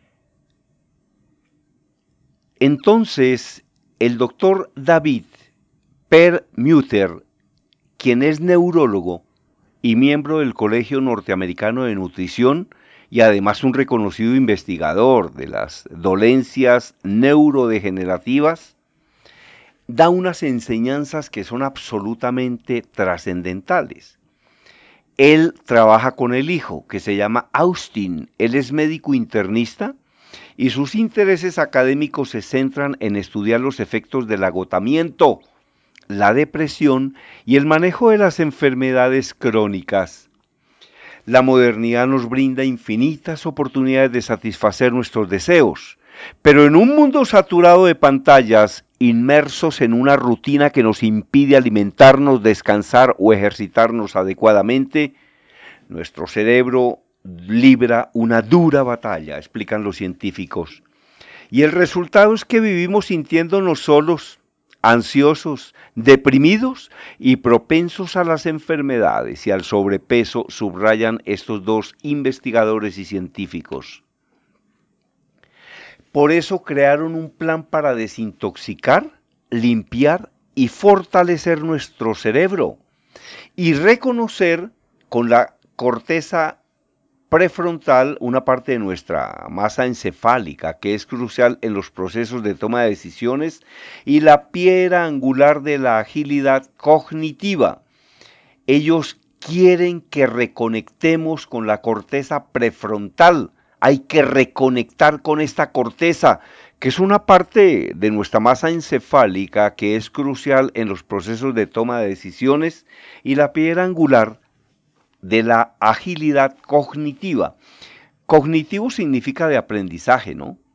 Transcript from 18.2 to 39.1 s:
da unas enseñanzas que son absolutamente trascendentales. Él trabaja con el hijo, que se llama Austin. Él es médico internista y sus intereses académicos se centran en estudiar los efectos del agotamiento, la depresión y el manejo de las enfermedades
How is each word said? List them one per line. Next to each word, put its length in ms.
da 220
unas 340
enseñanzas 880
que 140
son 180
absolutamente 1200
trascendentales. 1400
Él 360
trabaja 520
con 180
el 160
hijo, 380
que 100
se 160
llama 380
Austin. 840
Él 180
es 160
médico 420
internista 800
y 140
sus 260
intereses 640
académicos 720
se 120
centran 560
en 160
estudiar 460
los 180
efectos 480
del 160
agotamiento, 1000
la 260
depresión 840
y 120
el 100
manejo 440
de 80
las 220
enfermedades 920